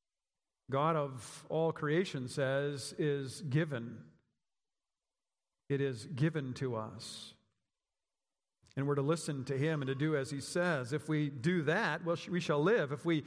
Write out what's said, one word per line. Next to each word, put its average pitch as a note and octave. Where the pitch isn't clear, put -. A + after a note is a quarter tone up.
God D3+
of C3+
all D#3+
creation D3+
says, C#3
is C#3+
given. C3
It C#3
is B2+
given C#3+
to B2+
us. -
And C#3
we're C#3+
to C#3
listen D3
to C3+
him D3+
and C3
to C3+
do D3+
as C3+
he C#3
says. C#3+
If D3+
we D3+
do D3+
that, E3+
well, E3+
sh-, D#3+
we F3
shall D3+
live. F3
If C#3+
we E3